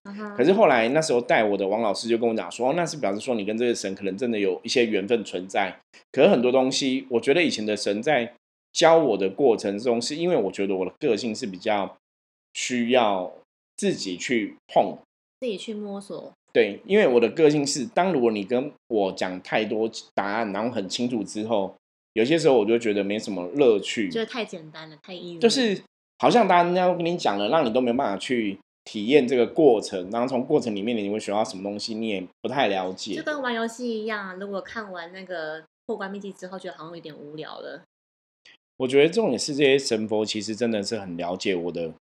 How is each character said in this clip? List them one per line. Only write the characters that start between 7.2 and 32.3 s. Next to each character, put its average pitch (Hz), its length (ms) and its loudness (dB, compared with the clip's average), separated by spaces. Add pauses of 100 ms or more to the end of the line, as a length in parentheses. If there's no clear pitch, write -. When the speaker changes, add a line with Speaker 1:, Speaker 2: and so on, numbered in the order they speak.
Speaker 2:
觉 131 120 2
得 175 100 2
以 147 60 2
前 110 160 -4
的 107 120 -2
神 104 260 -4
在 127 300 0 (400)
教 165 260 6
我 131 180 4
的 95 140 0
过 117 260 4
程 101 220 -4
中， 117 240 0
是 147 140 -6
因 170 120 -2
为 175 80 2
我 101 140 0
觉 98 160 -2
得 98 80 -2
我 92 100 -2
的 90 140 -6
个 123 180 2
性 110 160 -4
是 104 140 -8
比 92 100 -8
较 101 400 -2 (560)
需 120 380 -2
要 104 420 2 (440)
自 196 160 0
己 90 240 -6
去 107 400 -2 (160)
碰。 101 260 2 (420)
Speaker 1:
自 262 60 -6
己 208 100 -4
去 220 160 -10
摸 202 280 -10
索。 143 320 -14 (200)
Speaker 2:
对， 104 320 2
因 202 140 4
为 202 80 6
我 123 140 6
的 113 80 6
个 151 200 6
性 147 160 4
是， 139 220 -4
当 180 260 0
如 143 80 0
果 117 120 4
你 104 100 -2
跟 123 300 -2 (160)
我 101 240 0
讲 92 300 -6
太 110 220 0
多 110 240 -2 (260)
答 98 120 -2
案， 104 260 -4
然 104 120 -2
后 127 60 -4
很 101 180 -6
清 120 200 -4
楚 117 140 -4
之 107 240 -8
后， 101 280 -2 (400)
有 110 100 2
些 156 140 4
时 151 100 2
候 131 100 8
我 104 60 4
就 117 140 4
觉 117 140 0
得 101 120 0
没 101 140 -2
什 110 140 -8
么 90 220 -6
乐 127 240 6
趣。 98 320 -4
Speaker 1:
觉 82 80 -6
得 220 80 -4
太 226 180 -8
简 160 260 -14
单 160 200 -16
了， 156 120 -20
太 190 120 -16
易 175 200 -14
入。 165 60 -14
Speaker 2:
就 233 80 6
是 220 320 2 (380)
好 123 100 4
像 202 200 6
大 175 160 8
家 180 240 2
都 175 60 4
跟 170 100 -2
你 170 120 0
讲 101 220 0
了， 104 100 -2
让 156 160 4
你 113 80 0
都 127 80 2
没 123 100 2
有 117 60 0
办 131 160 0
法 95 40 -4
去 104 420 -4 (260)
体 107 220 -8
验 131 220 6
这 135 80 0
个 117 100 4
过 123 340 6
程， 92 300 -6
然 117 100 -2
后 123 60 0
从 131 180 -2
过 151 160 2
程 113 140 -4
里 98 80 -6
面 117 140 -2
你 101 140 -4
会 107 100 -4
学 107 100 -6
到 107 140 0
什 104 120 -8
么 95 60 -12
东 101 160 -8
西， 113 160 -8
你 110 140 -6
也 95 160 -4 (180)